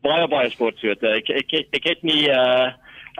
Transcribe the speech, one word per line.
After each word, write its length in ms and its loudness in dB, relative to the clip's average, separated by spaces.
baie, 260 2
baie 220 0
sportsoorte. 580 -2
Ek, 220 0
ek, 240 -4
ek, 180 -4
ek 120 -4
het 200 -2
nie, 260 0
eh, 420 2